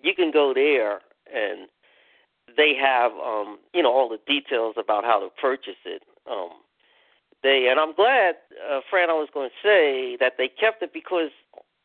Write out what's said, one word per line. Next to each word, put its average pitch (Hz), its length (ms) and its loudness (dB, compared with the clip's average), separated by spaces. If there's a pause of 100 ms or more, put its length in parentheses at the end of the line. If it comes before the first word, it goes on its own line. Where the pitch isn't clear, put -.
you 185 100 0
can 165 180 0
go 143 220 2
there, 123 480 0 (320)
and 101 340 -6 (880)
they 151 240 4
have, 127 340 2
um, 104 440 -8 (160)
you 175 80 0
know, 127 100 4
all 127 180 2
the 110 180 -10
details 120 500 -2
about 107 260 -2
how 113 160 2
to 95 100 -8 (120)
purchase 139 320 -4 (120)
it. 87 180 -12 (260)
Um, 95 200 -8 (920)
they, 135 280 2
and 135 80 2
I'm 156 160 -2
glad, 202 400 2 (360)
uh, 135 180 -4
Fran, 175 200 0
I 165 40 0
was 151 200 -2
gonna 135 160 -6 (140)
say 139 560 2
that 127 180 2
they 131 100 0
kept 220 360 -2
it - 100 -8
because 165 380 -4 (540)